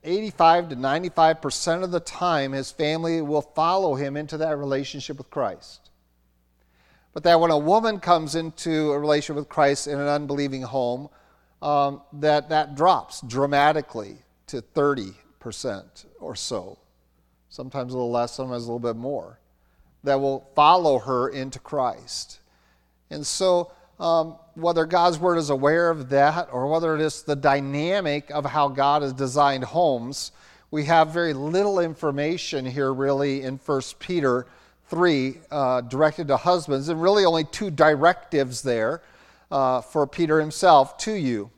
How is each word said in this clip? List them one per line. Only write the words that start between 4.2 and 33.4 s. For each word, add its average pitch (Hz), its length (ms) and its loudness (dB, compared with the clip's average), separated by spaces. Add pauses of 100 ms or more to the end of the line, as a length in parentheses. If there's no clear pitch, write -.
that 156 220 -2
relationship 139 580 -6
with 139 140 -18
Christ. - 580 -8 (1300)
But - 80 -10
that 170 180 6
when 165 100 4
a 156 60 2
woman 202 440 0
comes 160 340 0
into 160 560 -2
a 143 80 -2
relationship 151 380 0
with 147 120 -8
Christ 143 380 2
in 147 120 -6
an 143 100 -2
unbelieving 143 520 -4
home, 127 480 -4 (540)
um, 143 400 0 (120)
that, 147 360 0
that 147 240 -2
drops 151 480 2
dramatically 139 960 0 (300)
to 127 120 -10
thirty 135 520 -2 (260)
percent 104 680 -12 (160)
or - 140 -12
so. 98 440 -10 (680)
Sometimes 127 460 -10
a - 20 -6
little 123 140 -4
less, 120 240 -2
sometimes 123 300 -8
a - 20 -12
little 120 140 -8
bit 117 160 -4
more, 117 420 -10 (640)
that 139 180 2
will 135 340 -4
follow 151 440 6
her 123 300 -2
into 131 320 -10
Christ. - 800 -6 (680)
And 151 180 -10
so, 175 440 0 (300)
um, 165 340 0 (220)
whether 165 300 0
God's 175 340 2
word 175 160 2
is 151 140 -2
aware 147 380 2
of 151 220 -4
that 147 420 2
or 127 140 -2
whether 160 300 0
it 151 40 -4
is 156 220 -4
the 147 140 -4
dynamic 147 920 -2
of 147 140 -4
how 143 240 0
God 139 340 2
has 135 100 -4
designed 135 520 0
homes, 135 680 -2 (400)
we 151 120 -4
have 160 260 4
very 165 220 -2
little 180 460 0
information 156 880 -4
here 135 260 -2
really 139 500 0